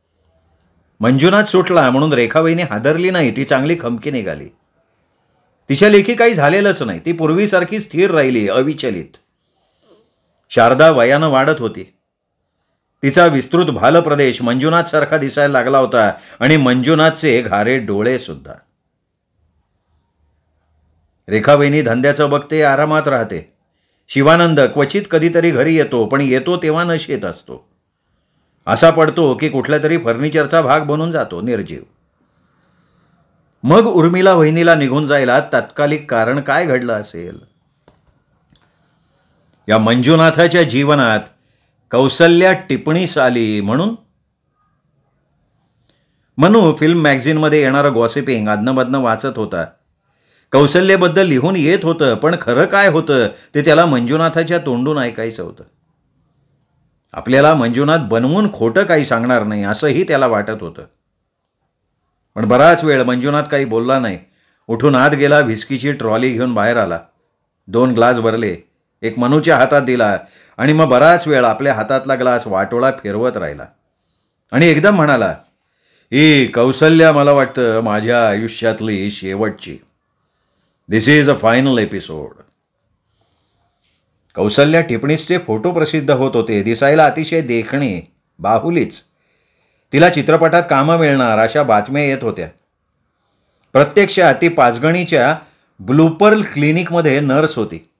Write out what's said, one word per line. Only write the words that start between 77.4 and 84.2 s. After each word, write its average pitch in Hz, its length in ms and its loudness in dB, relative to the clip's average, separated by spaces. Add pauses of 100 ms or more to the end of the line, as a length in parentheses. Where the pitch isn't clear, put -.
माझ्या 113 480 0
आयुष्यातली 107 800 -4
शेवटची. 95 640 -8 (1160)
This 110 160 2
is 147 220 4
a 139 140 2
final 123 340 2
episode." 85 640 -8 (1900)